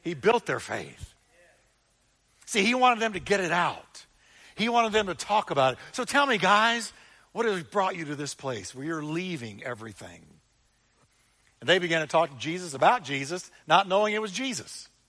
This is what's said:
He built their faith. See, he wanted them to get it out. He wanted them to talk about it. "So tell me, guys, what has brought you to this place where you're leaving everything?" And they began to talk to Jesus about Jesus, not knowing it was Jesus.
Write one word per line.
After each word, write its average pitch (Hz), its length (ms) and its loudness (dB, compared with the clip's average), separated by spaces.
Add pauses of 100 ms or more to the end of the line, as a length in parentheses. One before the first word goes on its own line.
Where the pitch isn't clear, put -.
He 180 120 -6
built 202 320 2
their 131 140 -2
faith. - 540 -10 (1300)
See, 208 180 0
he 233 120 2
wanted 247 240 6
them 220 140 0
to 185 60 -6
get 196 200 0
it 175 120 -2
out. - 540 -2 (500)
He 226 140 -2
wanted 233 220 2
them 208 160 2
to 175 80 -4
talk 208 360 -2
about 131 220 4
it. 123 60 -10 (140)
"So 254 100 -4
tell 285 220 4
me, 254 120 2
guys, 214 560 4 (380)
what 226 160 -2
has 190 160 -2
brought 190 320 -2
you 170 100 -8
to 147 100 -6
this 139 200 -8
place 120 400 -8
where 131 100 -12
you're 160 180 -6
leaving 151 600 -8
everything?" 104 760 -14 (1200)
And 120 80 -6
they 175 120 6
began 165 220 0
to 151 60 -4
talk 165 220 2
to 143 60 -16
Jesus 160 380 -8
about 180 300 4
Jesus, 139 460 -8 (160)
not 190 220 4
knowing 208 260 2
it 214 80 -2
was 214 100 -6
Jesus. 220 580 -8 (200)